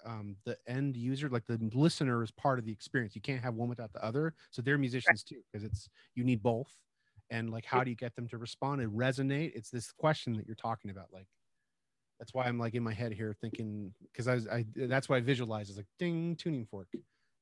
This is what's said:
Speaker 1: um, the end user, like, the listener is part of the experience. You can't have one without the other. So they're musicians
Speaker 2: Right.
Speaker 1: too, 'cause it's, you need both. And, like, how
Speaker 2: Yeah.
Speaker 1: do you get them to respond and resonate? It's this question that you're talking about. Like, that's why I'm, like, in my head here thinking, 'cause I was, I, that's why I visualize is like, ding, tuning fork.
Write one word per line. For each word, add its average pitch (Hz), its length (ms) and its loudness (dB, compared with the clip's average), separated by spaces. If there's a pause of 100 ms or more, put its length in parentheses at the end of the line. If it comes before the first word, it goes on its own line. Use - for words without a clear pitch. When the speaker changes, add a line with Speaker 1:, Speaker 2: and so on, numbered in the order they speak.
Speaker 1:
um, 104 420 -8
the 120 200 -4
end 131 300 0
user, 135 340 0
like, 120 160 0
the 117 120 0 (160)
listener 131 500 4
is 107 80 -8
part 135 260 2
of 110 80 -4
the 110 60 -4
experience. 113 420 -2
You 104 80 -10
can't 131 200 -4
have 120 140 -2
one 117 140 0
without 117 240 -6
the - 100 -8
other. 143 300 0 (180)
So 127 100 -6
they're 139 160 4
musicians 127 460 2
Speaker 2:
Right. - 0 -
Speaker 1:
too, 131 280 -14
'cause 104 120 -6
it's, - 260 -6 (260)
you 123 80 0
need 123 180 4
both. 117 380 0 (500)
And, 113 200 -2
like, 113 160 -6
how 131 160 4
Speaker 2:
Yeah. - 20 4
Speaker 1:
do 127 60 -2
you 117 60 -2
get 120 200 -8
them 120 140 -6
to 120 80 -8
respond 135 440 -2
and 107 120 0
resonate? 135 600 2
It's 107 160 -10
this 120 220 -6
question 151 460 2
that 101 80 -4
you're 110 100 -8
talking 113 360 -4
about. 92 200 -14
Like, 95 160 -18 (920)
that's - 140 -14
why 127 120 2
I'm, 120 120 2
like, 117 160 0
in 120 100 2
my 110 100 0
head 117 180 -2
here 107 220 -2
thinking, 107 600 -6 (200)
'cause 120 140 -2
I 127 80 6
was, 113 120 0
I, 117 160 0 (100)
that's 131 340 2
why 135 100 6
I 120 40 4
visualize 113 480 0
is 98 80 -10
like, 104 100 -10 (100)
ding, 170 380 0
tuning 139 300 -2
fork. 98 240 -12 (520)